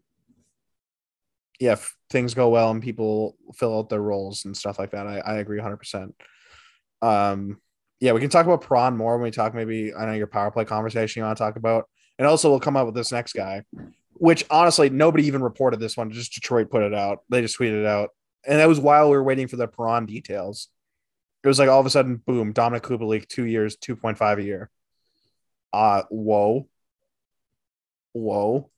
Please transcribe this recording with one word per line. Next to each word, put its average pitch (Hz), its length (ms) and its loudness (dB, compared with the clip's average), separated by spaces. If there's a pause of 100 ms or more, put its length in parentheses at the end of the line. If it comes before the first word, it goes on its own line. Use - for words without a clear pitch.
(1600)
Yeah, 123 120 4
if - 220 -4 (160)
things 123 240 -2
go 123 140 4
well 113 240 4
and 113 100 -6
people 107 540 -4 (180)
fill 113 240 -2
out 110 100 -6
their 104 140 -4
roles 101 420 -6
and 98 120 -12
stuff 101 240 -10
like 98 120 -10
that, 101 140 -10
I, 101 120 -8
I 107 180 -6
agree 104 240 -6
a - 20 -10
hundred 104 140 -10
percent. - 400 -14 (840)
Um, 101 600 0 (400)
yeah, 127 120 4
we 113 80 2
can 139 100 -4
talk 170 160 4
about 170 200 2
Perron 123 300 2
more 113 200 -2
when 120 60 -2
we 117 80 -4
talk, 110 240 -2
maybe, 110 400 -6
I 110 120 -8
know 110 80 -4
your 107 120 -4
power 104 240 -2
play 110 140 -2
conversation 110 560 -4
you 110 40 -4
wanna 107 120 -4
talk 107 180 -4
about. 113 340 0 (300)
And 131 80 2
also 156 240 4
we'll 139 80 4
come 143 180 -2
up 127 100 2
with 113 100 -6
this 120 160 -6
next 120 220 -6
guy, 98 280 -6 (520)
which 165 360 4
honestly, 160 400 4
nobody 151 360 4
even 139 160 -2
reported 120 360 0
this 113 180 -6
one. 110 140 -6
Just 117 240 -12
Detroit 117 340 -2
put 113 140 0
it 104 120 -2
out. 101 340 -2
They 123 140 0
just 113 140 -6
tweeted 110 240 -2
it 107 60 -2
out. 104 240 0 (340)
And 143 140 2
that 156 100 8
was 156 120 6
while 147 280 6
we 143 80 6
were 139 60 2
waiting 131 240 -2
for 120 100 -12
the 120 120 -4
Perron 117 380 -4
details. 104 600 -10 (800)
It 139 40 4
was 139 100 2
like, 135 100 6
all 135 120 8
of 131 60 2
a 131 40 -2
sudden, 131 260 2
boom, 117 360 -2
Dominic 117 320 0
Kubalik, 110 440 -4
two 123 160 -6
years, 110 320 -2
two 120 200 -10
point 110 200 -6
five 104 220 0
a 101 60 -6
year. 98 260 -10 (1040)
Uh, 101 360 2
whoa. 107 600 0 (1400)
Whoa. 110 640 -2